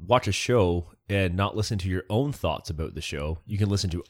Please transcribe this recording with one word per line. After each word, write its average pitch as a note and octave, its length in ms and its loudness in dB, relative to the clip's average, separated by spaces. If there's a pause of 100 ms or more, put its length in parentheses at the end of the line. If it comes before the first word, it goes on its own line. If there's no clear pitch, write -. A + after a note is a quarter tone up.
watch A#2 240 4
a G#2 40 0
show F2+ 560 2 (220)
and F#2+ 260 2
not G2 220 0
listen G#2+ 220 -2
to F#2 100 -2
your F2+ 200 -2
own C3+ 220 0
thoughts - 380 -4
about D#2 260 -4
the D#2 60 -6
show, D2+ 440 -4
you G#2 120 -4
can G2+ 120 2
listen G2 200 2
to E2+ 200 -4